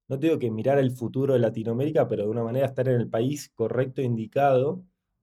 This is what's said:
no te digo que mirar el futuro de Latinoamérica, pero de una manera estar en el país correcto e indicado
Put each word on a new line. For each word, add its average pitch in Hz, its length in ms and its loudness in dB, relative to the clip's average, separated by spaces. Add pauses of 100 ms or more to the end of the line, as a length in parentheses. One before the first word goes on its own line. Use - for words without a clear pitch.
no 135 100 -4
te 147 80 0
digo 156 120 2
que 117 120 -2
mirar 113 280 2
el 131 120 4
futuro 127 420 -2
de 127 60 4
Latinoamérica, 117 680 0
pero 104 180 -2
de 104 40 -2
una 117 160 -2
manera 127 220 0
estar 127 200 -2
en 123 140 2
el 98 80 -2
país 131 460 -2
correcto 127 480 -2
e - 20 -2
indicado 131 800 0 (380)